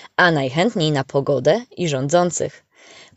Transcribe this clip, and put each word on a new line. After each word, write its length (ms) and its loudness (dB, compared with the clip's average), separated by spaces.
a 140 4
najchętniej 640 0
na 120 -2
pogodę 600 0
i 120 -4
rządzących. 760 -2